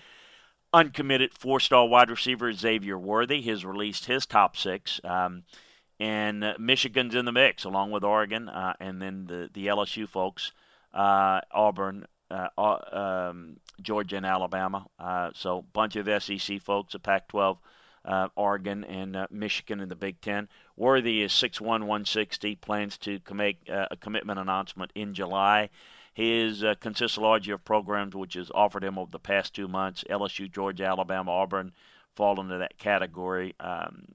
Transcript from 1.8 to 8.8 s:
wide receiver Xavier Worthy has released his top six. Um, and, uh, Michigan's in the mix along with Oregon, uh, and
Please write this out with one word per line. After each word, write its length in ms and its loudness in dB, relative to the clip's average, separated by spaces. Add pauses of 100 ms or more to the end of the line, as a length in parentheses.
wide 200 10
receiver 440 -2
Xavier 440 0
Worthy 440 0
has 240 -4
released 400 -6
his 200 -2
top 300 6
six. 480 -4
Um, 400 -2 (560)
and, 440 -2
uh, 140 -2
Michigan's 560 0
in 120 0
the 80 -4
mix 320 4
along 260 -2
with 140 -4
Oregon, 440 0
uh, 300 -4
and 220 -10